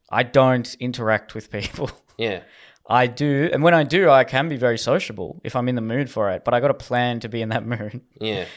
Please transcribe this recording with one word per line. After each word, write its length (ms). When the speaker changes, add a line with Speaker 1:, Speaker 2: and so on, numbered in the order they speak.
Speaker 1:
I 120
don't 540
interact 580
with 160
people. 440
<laughs> 60
Speaker 2:
Yeah. 240
Speaker 1:
I 200
do, 440
and 120
when 100
I 100
do, 280
I 140
can 260
be 80
very 180
sociable 680
if 140
I'm 140
in 40
the 60
mood 300
for 220
it, 120
but 80
I 80
gotta 140
plan 460
to 100
be 100
in 80
that 180
<laughs> 120
mood. 240
Speaker 2:
Yeah, 240